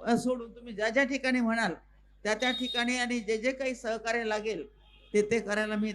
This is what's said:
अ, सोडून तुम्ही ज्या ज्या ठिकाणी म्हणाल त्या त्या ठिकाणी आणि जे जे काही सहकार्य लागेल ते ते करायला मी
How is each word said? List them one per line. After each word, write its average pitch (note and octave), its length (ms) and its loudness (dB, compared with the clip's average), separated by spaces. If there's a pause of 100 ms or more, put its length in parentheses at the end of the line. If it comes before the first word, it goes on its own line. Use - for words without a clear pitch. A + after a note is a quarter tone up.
अ, A#3 140 4
सोडून A#3+ 340 -2
तुम्ही A#3+ 220 -14
ज्या G#3 160 0
ज्या B3+ 160 4
ठिकाणी C4 360 0
म्हणाल A3+ 320 2 (520)
त्या G#3+ 100 2
त्या B3+ 160 2
ठिकाणी A#3+ 480 0
आणि A#3+ 220 0
जे A3 160 0
जे A#3+ 160 0
काही C4 220 -2
सहकार्य A3+ 500 -2
लागेल G#3+ 380 -2 (520)
ते G#3 160 6
ते A#3 100 4
करायला G#3+ 360 0
मी G#3+ 180 0